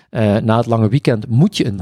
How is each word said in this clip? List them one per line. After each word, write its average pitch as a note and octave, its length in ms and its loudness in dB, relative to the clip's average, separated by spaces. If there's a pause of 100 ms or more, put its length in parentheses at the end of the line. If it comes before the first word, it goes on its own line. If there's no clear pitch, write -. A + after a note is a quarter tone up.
eh, G#2+ 280 0
na A2+ 200 0
het A#2 80 0
lange A2+ 240 0
weekend, A#2 380 -2
moet C3+ 300 2
je - 80 -2
een G2+ 160 -6